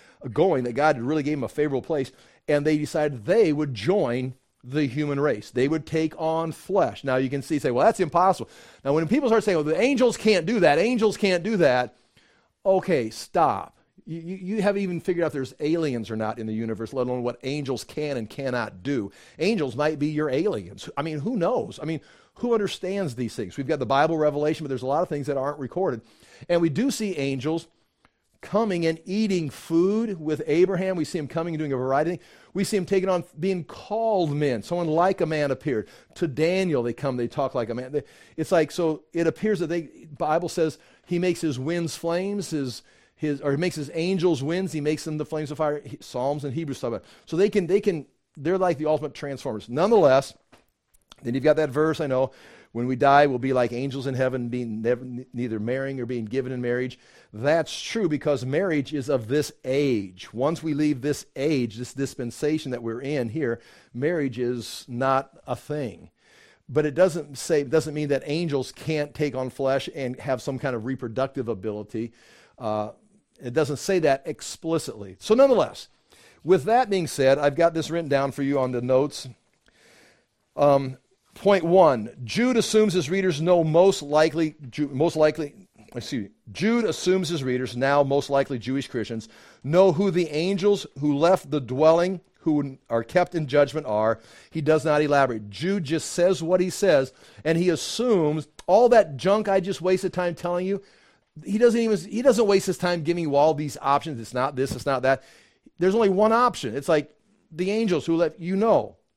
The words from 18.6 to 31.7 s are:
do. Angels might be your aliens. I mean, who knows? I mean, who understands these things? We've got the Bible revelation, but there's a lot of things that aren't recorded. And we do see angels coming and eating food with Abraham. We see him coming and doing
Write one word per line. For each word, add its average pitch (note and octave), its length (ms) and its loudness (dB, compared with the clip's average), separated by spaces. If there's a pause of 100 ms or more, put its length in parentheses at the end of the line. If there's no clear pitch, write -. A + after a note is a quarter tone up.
do. A2+ 300 -4 (260)
Angels D#3 380 -2
might D3 240 0
be D3 80 0
your D3+ 200 -2
aliens. B2+ 680 -4
I C#3 60 -4
mean, D#3 180 -6
who A3+ 160 -4
knows? F3+ 440 -2
I - 40 -10
mean, D#3 160 -4 (340)
who A#3+ 180 -2
understands G3 640 -2
these A#2 220 -6
things? G2 200 -8
We've C3 120 -6
got D3+ 100 0
the C3 80 -2
Bible D3+ 320 2
revelation, D3+ 460 0
but C#3 60 -8
there's B2+ 120 -6
a B2+ 40 -6
lot C#3+ 160 0
of F#3 60 -4
things D3 200 -6
that C#3 80 -2
aren't C#3+ 240 -4
recorded. C3+ 400 -4 (480)
And E3+ 120 2
we E3 80 2
do G#3+ 220 0
see G3+ 260 -4
angels C#3 520 -4 (720)
coming F#3+ 460 0
and D#3+ 180 0
eating F#3 460 0
food G3 680 0
with D3+ 300 -4
Abraham. F#3 480 2
We D#3+ 80 -2
see E3+ 140 -6
him C#3+ 100 -6
coming E3 260 -4
and D3+ 60 -4
doing D3 120 -4